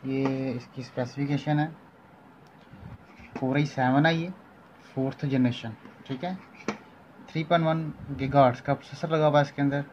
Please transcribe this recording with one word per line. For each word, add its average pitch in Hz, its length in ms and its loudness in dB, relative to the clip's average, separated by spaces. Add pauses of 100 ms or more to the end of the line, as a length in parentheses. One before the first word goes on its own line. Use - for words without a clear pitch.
ये 135 460 -2
इसकी 123 320 -10
specification 139 760 -2
है, 156 100 0 (1700)
Core 131 200 0
i 147 100 2
seven 135 380 2
है 165 120 4
ये, 170 120 -4 (680)
fourth 135 300 -4
generation, 123 500 0 (320)
ठीक 131 160 -8
है। 185 120 -4 (920)
three 160 140 -4
point 165 220 2
one 160 160 2 (300)
gigahertz 135 500 4
का 139 120 -2
processor - 360 -8
लगा 156 180 4
हुआ 147 120 6
है 143 60 4
इसके 143 160 -6
अंदर। 143 320 0